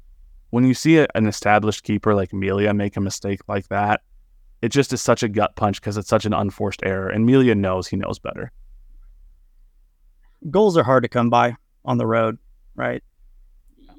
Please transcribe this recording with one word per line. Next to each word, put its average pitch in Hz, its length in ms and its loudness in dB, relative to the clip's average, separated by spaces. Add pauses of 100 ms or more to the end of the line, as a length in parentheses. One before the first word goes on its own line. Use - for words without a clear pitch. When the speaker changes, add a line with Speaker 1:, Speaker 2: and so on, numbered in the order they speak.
(500)
Speaker 1:
when 120 140 2
you 127 100 4
see 160 240 4
a, 147 180 4
an 110 100 2
established 104 560 0
keeper 104 320 0
like 98 180 -2
Melia 98 400 -2
make 101 240 -4
a 107 40 -4
mistake 98 480 -6
like 101 200 -6
that, 104 340 -2 (600)
it 120 80 -2
just 135 220 0
is 123 100 -4
such 120 200 2
a 123 60 -2
gut 104 260 -2
punch 104 260 -2
'cause 101 160 -8
it's 101 120 -8
such 110 180 0
an 104 80 -2
unforced 101 480 -4
error. 95 260 -4
And 107 180 0
Melia 127 280 4
knows, 92 340 -2
he - 80 -6
knows - 220 -6
better. - 340 -12 (2000)
Speaker 2:
Goals 202 260 4
are 156 80 6
hard 127 180 4
to 117 60 -4
come 120 220 0
by 120 260 2 (280)
on 123 140 -2
the 120 80 -2
road, 113 320 0 (360)
right? 123 280 -6 (960)